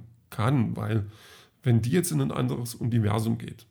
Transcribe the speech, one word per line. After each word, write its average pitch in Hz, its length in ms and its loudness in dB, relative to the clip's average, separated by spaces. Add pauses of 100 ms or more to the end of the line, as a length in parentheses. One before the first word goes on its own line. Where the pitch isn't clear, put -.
(320)
kann. 113 440 2
Weil 107 300 -2 (580)
wenn 117 180 4
die 120 100 -2
jetzt 175 200 2
in 151 80 0
ein 139 140 0
anderes 127 420 -4
Universum 113 640 0
geht - 340 -14